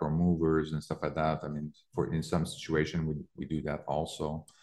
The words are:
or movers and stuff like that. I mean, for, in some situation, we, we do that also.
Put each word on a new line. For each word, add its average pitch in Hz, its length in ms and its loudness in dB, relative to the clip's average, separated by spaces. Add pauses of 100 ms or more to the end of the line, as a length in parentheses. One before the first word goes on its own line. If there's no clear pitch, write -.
or 78 80 2
movers 80 600 4
and 78 120 -4
stuff - 180 -4
like 76 120 -2
that. 78 280 2
I 76 60 -6
mean, 76 240 -6 (220)
for, - 180 0
in 80 100 0
some 80 220 2
situation, 80 600 0
we, 76 80 -2 (220)
we 71 100 -6
do 76 160 -2
that 76 260 -4
also. 78 560 -2 (180)